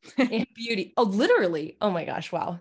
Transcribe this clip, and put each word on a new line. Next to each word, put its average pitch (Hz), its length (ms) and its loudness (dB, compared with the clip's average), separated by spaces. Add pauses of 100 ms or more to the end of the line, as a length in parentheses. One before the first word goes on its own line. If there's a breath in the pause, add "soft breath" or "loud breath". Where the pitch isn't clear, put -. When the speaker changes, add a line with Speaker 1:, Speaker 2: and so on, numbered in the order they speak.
Speaker 1:
<laughs> - 140 -20
Speaker 2:
and 226 280 0 (100)
beauty. 233 400 -4
Oh, 254 80 4
literally. 196 760 2
Oh 208 80 2
my 170 160 -2
gosh. - 260 -8
Wow. 175 280 -4